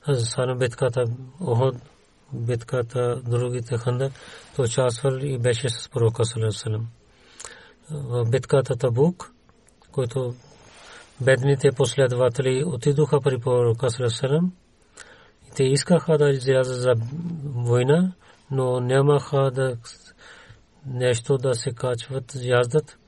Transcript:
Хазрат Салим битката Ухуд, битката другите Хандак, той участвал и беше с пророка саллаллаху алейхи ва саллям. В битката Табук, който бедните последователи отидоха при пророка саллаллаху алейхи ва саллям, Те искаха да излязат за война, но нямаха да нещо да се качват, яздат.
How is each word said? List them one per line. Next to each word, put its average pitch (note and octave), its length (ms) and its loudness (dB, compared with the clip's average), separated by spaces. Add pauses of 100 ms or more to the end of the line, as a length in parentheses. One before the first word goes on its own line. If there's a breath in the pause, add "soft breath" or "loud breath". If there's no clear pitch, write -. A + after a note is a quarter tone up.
Хазрат A#2+ 260 -2
Салим B2+ 300 -2
битката B2 460 0 (360)
Ухуд, C3 360 0 (580)
битката B2 920 -4
другите A#2+ 520 -2
Хандак, B2+ 360 -2 (420 loud breath)
той C3 100 0
участвал B2+ 460 0
и C3 260 -4
беше A#2+ 320 0
с - 200 -8
пророка A#2 360 0
саллаллаху A2 400 -2
алейхи A2 40 -4
ва A2 180 -4
саллям. - 0 - (1040 loud breath)
В B2 380 -4
битката C3+ 460 2
Табук, C3+ 560 0 (600)
който B2 440 -4 (840 loud breath)
бедните C3+ 500 4
последователи B2+ 920 2
отидоха C#3+ 580 2
при C3 180 0
пророка A#2+ 500 2
саллаллаху B2 140 -4
алейхи A#2 200 -2
ва C3 60 -2
саллям, F3 240 2 (1000 loud breath)
Те C#3 80 0
искаха D3+ 540 2
да D3 120 4
излязат C3 520 0
за B2+ 120 4 (500)
война, C3 720 2 (380 soft breath)
но B2+ 280 0
нямаха C3+ 720 2
да C3 260 -2 (1080 loud breath)
нещо B2+ 520 0
да B2+ 180 0
се A#2+ 160 -6
качват, C3 640 -6
яздат. B2 640 0 (100)